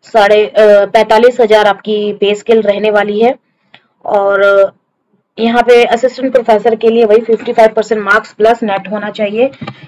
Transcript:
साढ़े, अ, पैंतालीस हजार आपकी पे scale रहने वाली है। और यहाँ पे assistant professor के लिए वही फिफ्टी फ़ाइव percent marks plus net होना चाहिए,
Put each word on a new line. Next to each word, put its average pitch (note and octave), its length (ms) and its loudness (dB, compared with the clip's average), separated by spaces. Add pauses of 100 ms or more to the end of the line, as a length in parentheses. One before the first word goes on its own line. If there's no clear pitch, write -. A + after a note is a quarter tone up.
साढ़े, G#3+ 380 2
अ, G#3 400 2
पैंतालीस A3+ 540 2
हजार G#3+ 260 2
आपकी G#3 460 -4
पे G3+ 220 -2
scale A3 280 0
रहने G3+ 280 -2
वाली G#3 300 -2
है। B3 140 0 (720)
और G3 680 0 (680)
यहाँ A#3 240 0
पे A#3+ 220 4
assistant B3 480 -4
professor A3+ 420 0
के A3+ 160 -2
लिए A#3 140 0
वही G#3+ 160 2
फिफ्टी A#3 320 -4
फ़ाइव A3 200 2
percent G#3+ 320 -4
marks G3+ 280 -2
plus A3+ 300 0
net G3 280 -6
होना G#3 200 -8
चाहिए, A3 400 -4 (380)